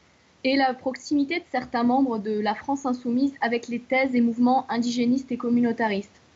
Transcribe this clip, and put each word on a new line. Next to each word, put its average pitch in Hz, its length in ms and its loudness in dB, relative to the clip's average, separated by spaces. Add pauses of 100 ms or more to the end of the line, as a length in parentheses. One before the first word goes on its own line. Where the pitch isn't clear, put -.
(440)
et 262 120 2
la 262 180 2
proximité 285 640 -2
de 349 120 -8
certains 254 320 -2
membres 247 360 2
de 208 200 -2
la 208 160 0
France 277 300 -6
insoumise 254 560 0
avec 240 260 -2
les 240 120 -6
thèses 262 360 0
et 240 60 4
mouvements 240 480 2
indigénistes 240 640 0
et 240 60 -2
communautaristes. 233 840 0 (140)